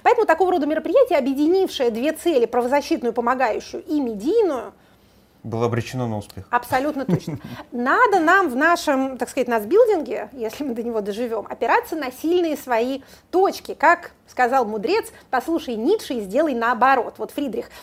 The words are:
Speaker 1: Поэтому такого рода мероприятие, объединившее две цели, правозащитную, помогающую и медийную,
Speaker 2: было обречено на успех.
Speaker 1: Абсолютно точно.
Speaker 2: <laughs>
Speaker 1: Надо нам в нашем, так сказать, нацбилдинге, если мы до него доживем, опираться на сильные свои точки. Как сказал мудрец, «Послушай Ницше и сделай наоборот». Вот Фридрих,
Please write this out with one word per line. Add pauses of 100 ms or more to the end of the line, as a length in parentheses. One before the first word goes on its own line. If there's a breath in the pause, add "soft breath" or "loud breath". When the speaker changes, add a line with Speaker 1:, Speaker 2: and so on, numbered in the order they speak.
Speaker 1:
Поэтому
такого
рода
мероприятие,
объединившее
две
цели,
правозащитную,
помогающую
и
медийную, (720 soft breath)
Speaker 2:
было
обречено
на
успех.
Speaker 1:
Абсолютно
точно. (160 loud breath)
Speaker 2:
<laughs>
Speaker 1:
Надо
нам
в
нашем,
так
сказать,
нацбилдинге,
если
мы
до
него
доживем,
опираться
на
сильные
свои (300 loud breath)
точки.
Как (160)
сказал
мудрец, (240 loud breath)
«Послушай
Ницше
и
сделай
наоборот».
Вот
Фридрих, (120 loud breath)